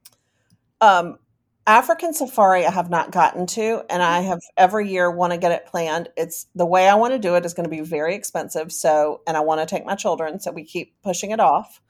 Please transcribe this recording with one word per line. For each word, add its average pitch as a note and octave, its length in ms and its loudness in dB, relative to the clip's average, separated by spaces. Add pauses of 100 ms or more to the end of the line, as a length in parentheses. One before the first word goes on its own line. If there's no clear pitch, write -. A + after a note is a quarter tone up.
(800)
Um, F3+ 380 4 (480)
African E4 480 2
safari F#3+ 520 2
I E3+ 40 2
have F3 200 -2
not E3+ 220 -2
gotten F3+ 360 0
to, A3 420 -4
and F3 120 -2
I F3 180 2
have F#3 200 -4 (160)
every G#3 340 2
year F3+ 200 0
wanna F3 280 -2
get F3 140 2
it - 140 -4
planned. E3+ 500 -4
It's, - 380 -8
the F3 120 0
way F#3 220 4
I G3+ 60 8
wanna A#3+ 240 2
do F3+ 180 0
it E3+ 80 2
is E3+ 100 -8
gonna E3 140 -6
be D#3+ 120 -8
very D#3+ 340 -4
expensive, E3+ 580 -8
so, D3+ 540 0
and D#3+ 100 -2
I D3+ 40 0
wanna D#3 260 -2
take F3+ 180 -6
my G3 100 -6
children, E3 460 -4
so F3 100 -10
we D#3+ 140 -12
keep - 380 -12
pushing G3 280 -6
it A3 100 -4
off. G#3+ 500 0